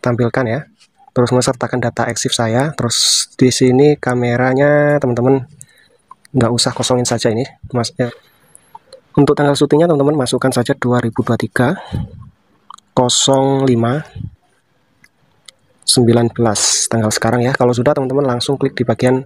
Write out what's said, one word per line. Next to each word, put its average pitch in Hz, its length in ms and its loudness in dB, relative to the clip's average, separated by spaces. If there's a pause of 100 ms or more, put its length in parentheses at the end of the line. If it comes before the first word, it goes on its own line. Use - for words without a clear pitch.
Tampilkan 123 400 -2
ya. 120 240 -6 (420)
Terus 120 220 0
mensertakan 127 480 0
data 117 320 -4
eksif - 240 -4
saya. 120 400 -2
Terus - 640 -2
di 127 100 6
sini 131 460 4
kameranya 131 1040 0
teman-teman 127 480 0 (880)
nggak 117 160 2
usah 120 240 -2
kosongin 123 320 0
saja 117 240 -2
ini, 117 160 -2 (240)
Mas, 120 240 -4
ya. 120 160 -4 (1040)
Untuk 143 180 4
tanggal 143 220 2
syutingnya 147 320 2
teman-teman 143 400 2
masukkan 131 240 -2
saja 120 240 -2
dua 123 240 0
ribu 117 240 -2
dua 117 160 0
tiga 127 400 -2 (1200)
nol 135 640 2
lima 127 400 0 (1800)
sembilan 117 480 2
belas - 560 -2
tanggal 113 160 0
sekarang 117 400 -2
ya. 139 80 -2
Kalau 123 160 2
sudah 123 240 0
teman-teman 135 320 -2
langsung 127 320 -2
klik 135 160 -2
di 127 80 -2
bagian 127 420 0